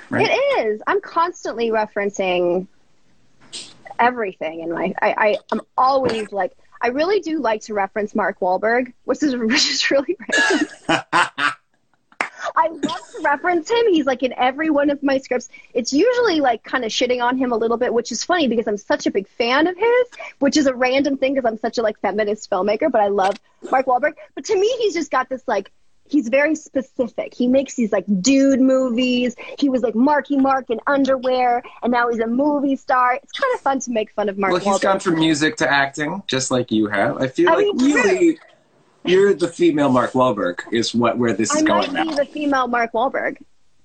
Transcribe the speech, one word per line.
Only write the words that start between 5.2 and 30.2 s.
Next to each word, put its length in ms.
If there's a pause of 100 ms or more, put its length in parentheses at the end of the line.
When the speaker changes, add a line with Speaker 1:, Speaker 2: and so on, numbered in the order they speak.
Speaker 2:
I'm 80 (180)
always 540
like, 200 (280)
I 80
really 320
do 200
like 220
to 120
reference 400
Mark 260
Wahlberg, 520 (120)
which 180
is, 140
<laughs> 0
which 320
is 220
really 300
random. 480 (200)
Speaker 1:
<laughs> 640 (1000)
Speaker 2:
I 140
love 140
to 420
reference 460
him. 200
He's, 160
like, 160
in 120
every 360
one 180
of 140
my 160
scripts. 300 (260)
It's 180
usually, 480
like, 240
kinda 240
shitting 340
on 140
him 160
a 40
little 200
bit, 160
which 200
is 120
funny 220
because 220
I'm 100
such 280
a 40
big 180
fan 380
of 100
his, 280 (340)
which 180
is 100
a 80
random 440
thing 160
'cause 100
I'm 140
such 200
a, 40
like, 180
feminist 480
filmmaker, 420
but 100
I 80
love 260 (360)
Mark 160
Wahlberg. 280 (200)
But 120
to 120
me, 100 (100)
he's 160
just 160
got 180
this, 200
like, 240 (360)
he's 200
very 260
specific. 800
He 140
makes 260
these, 180
like, 120 (180)
dude 380
movies. 720 (240)
He 100
was, 140
like, 140
Marky 400